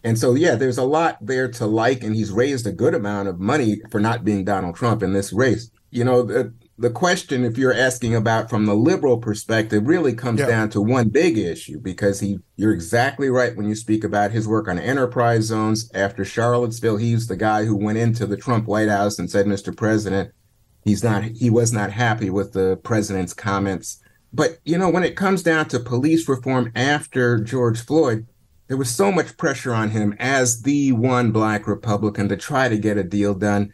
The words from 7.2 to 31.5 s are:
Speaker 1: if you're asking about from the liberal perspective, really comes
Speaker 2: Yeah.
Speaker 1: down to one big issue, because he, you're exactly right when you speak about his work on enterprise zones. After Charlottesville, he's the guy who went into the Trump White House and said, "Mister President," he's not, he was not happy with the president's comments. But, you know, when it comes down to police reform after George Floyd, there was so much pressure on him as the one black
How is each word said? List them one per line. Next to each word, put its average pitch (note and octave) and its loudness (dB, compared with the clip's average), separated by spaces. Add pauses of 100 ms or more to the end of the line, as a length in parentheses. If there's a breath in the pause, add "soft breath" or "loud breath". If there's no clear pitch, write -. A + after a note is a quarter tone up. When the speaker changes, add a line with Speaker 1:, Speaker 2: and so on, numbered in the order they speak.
Speaker 1:
if A#2 -2
you're C3 2
asking A#2+ 0
about A2+ 0
from G#2+ 0
the G#2 2
liberal C3 2
perspective, A2 -2
really D#3 2
comes A#2 -2
Speaker 2:
Yeah. C3+ 2
Speaker 1:
down A2+ 2
to G2+ 0
one A#2 2
big D#3+ 2
issue, E2 -6
because F#2+ -2
he, G2 -2 (200)
you're G#2+ 2
exactly B2 0
right B2 2
when G#2 -4
you G#2+ -2
speak G#2+ 0
about G2+ 0
his G#2+ -2
work G#2+ 0
on F2+ -2
enterprise A#2 0
zones. A2 -2
After G2 -2
Charlottesville, A#2 0
he's A#2 0
the F#2+ -6
guy G#2+ 0
who A2 0
went G#2+ -2
into A#2 0
the G2+ -4
Trump A2+ -2
White G#2+ 2
House G2+ 0
and F2 -6
said, G2+ 2
"Mister G2 -2
President," G#2 -2 (520)
he's G#2 2
not, G#2 2
he A#2 -2
was A2+ 4
not G#2 -2
happy A2 0
with G2 -2
the F#2+ 0
president's F#2+ -2
comments. G2 -4 (320 soft breath)
But, C#3+ 0
you E3 0
know, F#3 2
when F3+ 2
it - -2
comes F#3+ 2
down D#3+ 2
to B2+ -2
police C#3+ 0
reform B2+ -2
after B2+ 0
George A#2 0
Floyd, C3 0 (400)
there C3+ -4
was C3 -2
so G3 2
much F3 -2
pressure C3 -2
on G#2+ 0
him G#2 0
as B2+ 0
the C#3+ 2
one A#2+ 2
black G#2+ 0